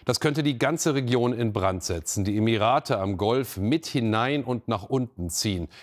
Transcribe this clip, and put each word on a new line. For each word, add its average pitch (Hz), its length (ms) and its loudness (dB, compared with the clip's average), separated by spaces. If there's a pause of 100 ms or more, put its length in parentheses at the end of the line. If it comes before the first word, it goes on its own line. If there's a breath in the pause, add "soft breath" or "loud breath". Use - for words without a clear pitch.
Das - 140 0
könnte 151 240 0
die 143 120 0
ganze 143 380 0
Region 123 380 2
in 113 200 0
Brand 95 300 0
setzen, 90 420 -4
die 104 120 0
Emirate 113 640 2
am 95 160 -2
Golf 117 400 0
mit 123 300 0
hinein 123 580 0
und 123 240 -4
nach 104 160 -2
unten 117 460 -4
ziehen, 90 360 -2 (160 loud breath)